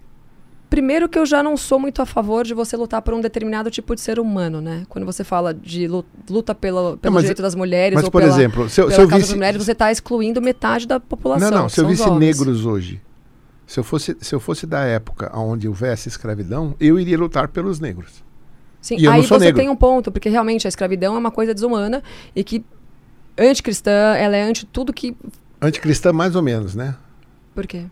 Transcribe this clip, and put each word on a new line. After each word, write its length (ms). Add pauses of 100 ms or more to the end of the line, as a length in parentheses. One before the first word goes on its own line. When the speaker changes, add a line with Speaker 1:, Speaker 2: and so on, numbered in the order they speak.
(680)
Speaker 1:
Primeiro 380
que 100
eu 80
já 180
não 120
sou 240
muito 220
a 40
favor 380
de 100
você 220
lutar 260
por 120
um 80
determinado 480
tipo 260
de 60
ser 180
humano, 400
né? 300
Quando 160
você 180
fala 300
de 340
lu-, 160 (260)
luta 260
pela, 420
pelo 60
Speaker 2:
Não, 100
mas, 100
Speaker 1:
direito 180
das 140
mulheres 400
Speaker 2:
mas, 100
Speaker 1:
ou 60
Speaker 2:
por 100
Speaker 1:
pela, 120
Speaker 2:
exemplo, 340
se 140
eu, 60
Speaker 1:
pela 80
Speaker 2:
se 80
eu 40
Speaker 1:
causa 140
Speaker 2:
visse 80
Speaker 1:
das 80
mulheres, 260
você 120
tá 160
excluindo 500
metade 460
da 120
população, 500
Speaker 2:
Não, 100
não, 80
Speaker 1:
que 60
Speaker 2:
se 60
eu 60
Speaker 1:
são 60
os 80
Speaker 2:
visse 100
Speaker 1:
homens. 300
Speaker 2:
negros 260
hoje, 360 (640)
se 140
eu 40
fosse, 360
se 160
eu 40
fosse 260
da 180
época 540
onde 300
houvesse 420
escravidão, 680
eu 200
iria 180
lutar 300
pelos 320
negros. 440 (580)
Speaker 1:
Sim, 160
Speaker 2:
E 80
eu 60
Speaker 1:
aí 100
Speaker 2:
não 60
sou 120
Speaker 1:
você 60
Speaker 2:
negro. 160
Speaker 1:
tem 80
um 60
ponto, 360
porque 180
realmente 380
a 20
escravidão 460
é 40
uma 120
coisa 220
desumana 500 (320)
e 80
que 220 (720)
anticristã, 800
ela 180
é 80
anti 220
tudo 260
que 240 (460)
Speaker 2:
Anticristã 500
mais 240
ou 60
menos, 340
né? 200 (580)
Speaker 1:
Por 120
quê? 260